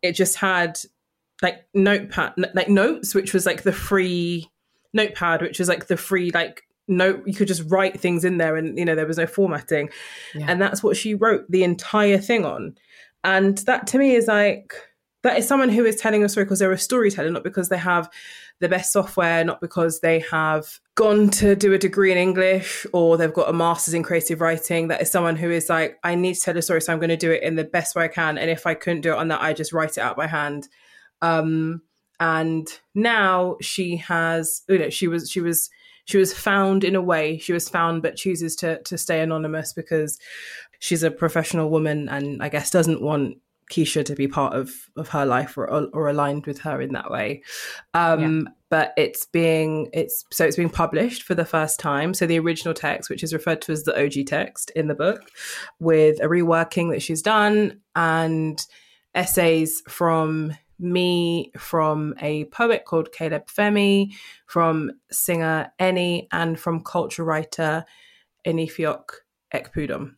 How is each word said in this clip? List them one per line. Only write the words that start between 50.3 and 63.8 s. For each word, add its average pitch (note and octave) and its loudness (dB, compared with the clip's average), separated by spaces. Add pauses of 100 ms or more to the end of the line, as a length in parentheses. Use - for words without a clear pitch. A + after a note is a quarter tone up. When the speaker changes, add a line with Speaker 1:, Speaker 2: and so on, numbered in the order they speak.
Speaker 1:
so - 0
it's D#3 2
being E3+ 0
published E3+ -2
for - -4
the E3 0
first D#3 -2
time. D3+ -2
So F3+ 0
the E3 2
original E3 -2
text, - -6
which - -8
is D#3+ -6
referred D#3+ -2
to - -8
as D#3 -4
the - 0
O C#3+ 2
G C#3 -4
text - -6
in D#3 -4
the D3 -2
book, F3+ -2 (580)
with D#3 4
a - 0
reworking E3 2
that C#3 -2
she's D#3 -4
done G#3 2 (160)
and D#3+ 0 (540)
essays E3 2
from D#3 0 (240)
me, F3 0
from D#3 -2
a D3+ -4
poet A#3 0
called D#3+ -2
Caleb D#3 -6
Femi, G3+ 2 (320)